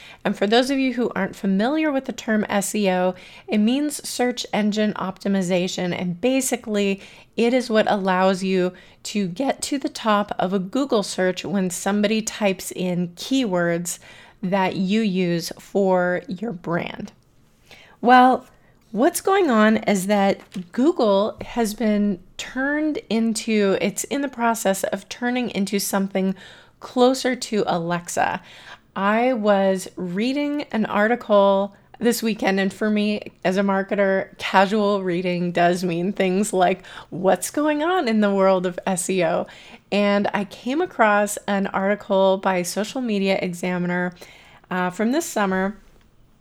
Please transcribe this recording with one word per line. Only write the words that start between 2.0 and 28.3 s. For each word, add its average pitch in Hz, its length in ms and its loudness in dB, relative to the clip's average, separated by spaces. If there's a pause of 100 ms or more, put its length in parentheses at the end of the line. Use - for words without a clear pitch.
the 220 80 -8
term 214 380 -2
S 202 240 -2
E 208 160 2
O, 185 240 0 (340)
it 226 80 0
means 262 500 0
search 247 460 -2
engine 214 420 0
optimization, 185 1040 -2
and 175 220 -6
basically 233 800 -2 (380)
it 233 160 2
is 247 160 0
what 220 200 4
allows 190 520 2
you 185 320 0 (300)
to 202 220 -4
get 262 360 -4
to 285 160 -4
the 294 100 -4
top 208 500 0
of 185 140 0
a 202 60 0
Google 226 440 0
search 185 400 -2
when 185 280 -2
somebody 208 500 0
types 202 500 -4
in 175 460 -2
keywords 175 840 -2 (440)
that 190 340 0
you 196 240 0
use 180 580 0
for 180 680 0
your 208 240 -8
brand. 175 600 -6 (880)
Well, 247 440 6 (440)
what's 262 320 2
going 381 280 2
on 214 280 4
is 196 300 0
that 196 640 0
Google 220 680 2
has 226 320 -2
been 208 500 0 (140)
turned 294 640 -2 (100)
into, 214 720 0
it's 202 240 -2
in 277 160 -4
the 277 80 -4
process 226 560 0
of - 240 -4
turning 247 420 -4
into 202 280 -2
something 196 560 -2 (460)
closer 254 540 2
to 226 320 -2
Alexa. 170 760 -2 (520)